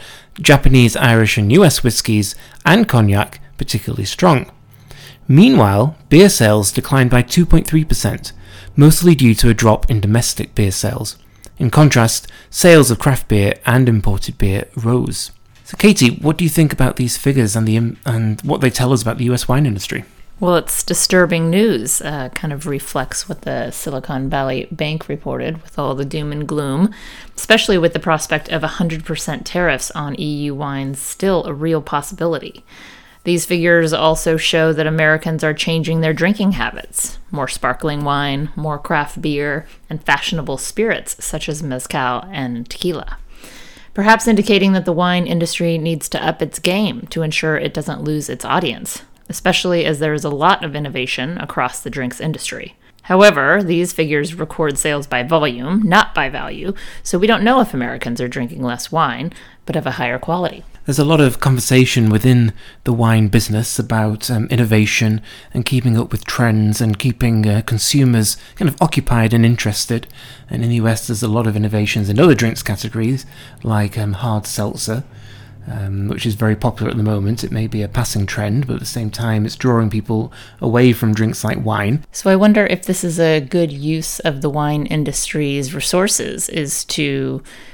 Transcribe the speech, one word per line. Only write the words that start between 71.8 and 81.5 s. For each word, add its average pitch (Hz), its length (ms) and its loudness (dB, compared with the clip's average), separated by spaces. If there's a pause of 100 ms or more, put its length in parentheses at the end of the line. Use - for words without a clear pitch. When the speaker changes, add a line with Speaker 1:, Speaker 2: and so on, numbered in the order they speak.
Speaker 1:
in 104 100 2
other 165 140 6
drinks 113 300 0
categories, 113 640 -4 (340)
like, 104 380 -2
um, 104 140 -4
hard 107 340 -4
seltzer, - 560 -6 (640)
um, 98 400 -6
which - 180 -6
is 110 80 0
very 107 220 0
popular 110 340 -4
at - 80 -4
the 107 60 0
moment. 107 400 -2
It - 80 -8
may 110 160 -4
be 107 160 -6
a 101 40 -4
passing 110 380 -4
trend, 107 400 -2
but 120 80 -4
at 113 60 -6
the 123 80 -10
same 110 240 -6
time, 110 340 -2
it's 113 100 -6
drawing 117 360 2
people 110 420 -4 (260)
away 120 340 4
from 110 200 0
drinks 110 300 -2
like 110 200 -4